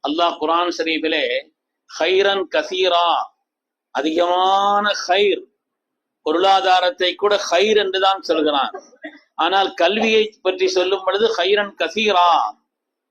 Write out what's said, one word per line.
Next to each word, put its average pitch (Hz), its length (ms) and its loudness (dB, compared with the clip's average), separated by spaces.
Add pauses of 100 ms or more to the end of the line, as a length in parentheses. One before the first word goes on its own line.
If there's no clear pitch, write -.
அல்லாஹ் 165 320 -2
குர்ஆன் 170 380 -2
ஷரீஃபிலே 160 480 -2 (720)
"ஹைரன் 190 460 0 (100)
கசீரா", 175 540 0 (840)
அதிகமான 185 960 0 (160)
ஹைர், 196 360 2 (800)
பொருளாதாரத்தை 180 920 2
கூட 202 260 0 (100)
ஹைர் 208 260 2
என்றுதான் 190 440 0
சொல்கிறான். 147 500 -2 (640)
ஆனால் 185 380 0
கல்வியை 220 500 2 (180)
பற்றி 185 260 0
சொல்லும் 185 360 0
பொழுது 202 240 0 (100)
"ஹைரன் 202 420 0
கசீரா", 180 500 0 (800)